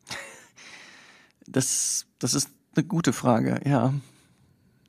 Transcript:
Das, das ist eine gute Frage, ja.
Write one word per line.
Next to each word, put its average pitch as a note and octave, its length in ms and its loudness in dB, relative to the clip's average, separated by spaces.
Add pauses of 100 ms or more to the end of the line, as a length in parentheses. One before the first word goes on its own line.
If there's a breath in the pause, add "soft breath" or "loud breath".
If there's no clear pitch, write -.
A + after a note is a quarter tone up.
(1500 loud breath)
Das, - 600 -2 (120)
das C3 160 -2
ist C#3+ 140 0 (260)
eine D3+ 100 2
gute E3 280 0
Frage, B2 520 2
ja. C3+ 280 2 (960 soft breath)